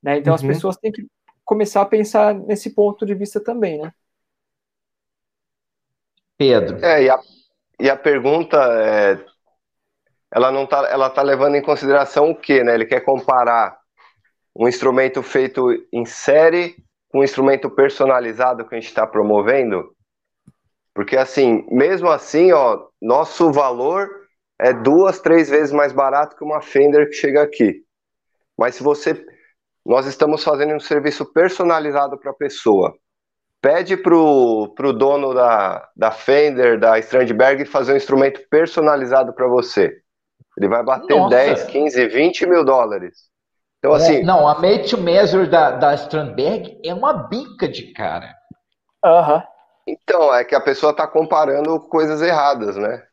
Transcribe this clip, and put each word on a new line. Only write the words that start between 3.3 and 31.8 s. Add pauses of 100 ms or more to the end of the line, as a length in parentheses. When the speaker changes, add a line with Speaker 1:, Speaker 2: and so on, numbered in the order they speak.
Speaker 1:
também,
né? (2500)
Speaker 3:
Pedro.
Speaker 4:
É,
e
a, (600)
e
a
pergunta
é, (1080)
ela
não
tá,
ela
tá
levando
em
consideração
o
quê,
né?
Ele
quer
comparar (760)
um
instrumento
feito (240)
em
série (340)
com
um
instrumento
personalizado
que
a
gente
tá
promovendo? (1000)
Porque,
assim,
mesmo
assim,
ó, (140)
nosso
valor (500)
é
duas,
três
vezes
mais
barato
que
uma
Fender
que
chega
aqui. (760)
Mas
se
você, (600)
nós
estamos
fazendo
um
serviço
personalizado